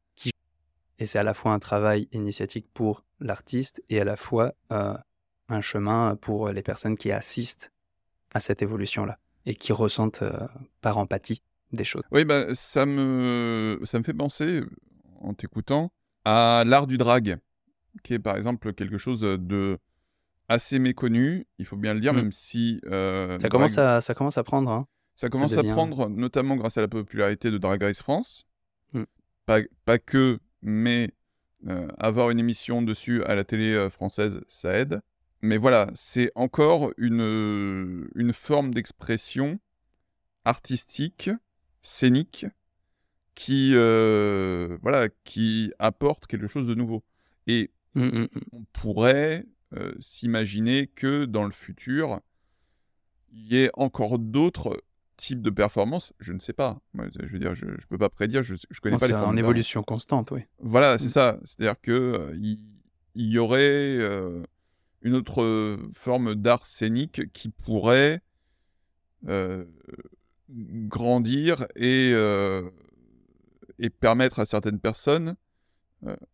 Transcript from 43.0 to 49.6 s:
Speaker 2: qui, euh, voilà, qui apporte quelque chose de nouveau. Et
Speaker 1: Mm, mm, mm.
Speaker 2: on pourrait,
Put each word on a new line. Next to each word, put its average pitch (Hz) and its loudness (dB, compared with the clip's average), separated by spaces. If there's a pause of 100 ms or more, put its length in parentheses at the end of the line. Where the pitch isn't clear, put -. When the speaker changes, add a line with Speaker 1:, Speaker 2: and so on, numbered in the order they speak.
Speaker 2:
qui, 135 2
euh, 104 4
voilà, 120 2 (140)
qui 110 -2
apporte 139 0
quelque 104 -6
chose 131 -4
de 117 0
nouveau. 113 -2 (440)
Et 117 0 (260)
Speaker 1:
Mm, 127 2
mm, 117 0
mm. - -4 (240)
Speaker 2:
on 117 -18
pourrait, 135 2 (300)